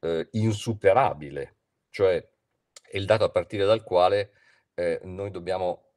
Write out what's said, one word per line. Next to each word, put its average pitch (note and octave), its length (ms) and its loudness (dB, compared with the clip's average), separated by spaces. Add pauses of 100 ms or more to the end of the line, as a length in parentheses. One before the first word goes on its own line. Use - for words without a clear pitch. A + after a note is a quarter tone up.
eh, E2 320 -4
insuperabile, G#2 1200 0 (340)
cioè F#2 260 2 (640)
è - 140 -12
il G2 80 -4
dato G#2 200 4
a F2+ 60 2
partire G2 340 -2
dal A2 200 2
quale, F#2+ 480 2 (420)
eh, F2 300 -2
noi F#2+ 260 -10
dobbiamo F2+ 680 -6